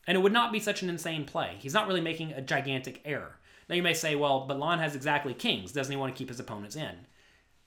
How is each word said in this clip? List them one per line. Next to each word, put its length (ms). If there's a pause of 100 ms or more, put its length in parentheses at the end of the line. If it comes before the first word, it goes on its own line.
and 100
it 40
would 100
not 220
be 80
such 200
an 80
insane 360
play. 340
He's 140
not 140
really 120
making 320
a 100
gigantic 640
error. 340 (300)
Now 80
you 80
may 100
say, 220
"Well, 320
but 100
Lon 220
has 160
exactly 380
kings. 400
Doesn't 180
he 60
wanna 160
keep 160
his 100
opponents 380
in?" 280 (600)